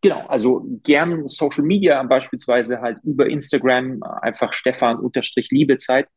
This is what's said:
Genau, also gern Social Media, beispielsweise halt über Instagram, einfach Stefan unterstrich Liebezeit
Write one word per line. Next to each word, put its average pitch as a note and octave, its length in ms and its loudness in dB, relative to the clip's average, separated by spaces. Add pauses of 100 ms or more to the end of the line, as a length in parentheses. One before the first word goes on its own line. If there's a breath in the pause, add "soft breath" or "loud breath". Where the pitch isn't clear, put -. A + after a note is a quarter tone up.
Genau, - 260 2
also B2 380 0 (180)
gern D3+ 440 2
Social C#3+ 360 -2
Media, E3 400 2
beispielsweise B2 760 0
halt A#2 240 -6
über C#3 240 0
Instagram, C3 760 0
einfach - 500 -6
Stefan A#2+ 440 0
unterstrich - 540 -4
Liebezeit C3+ 640 2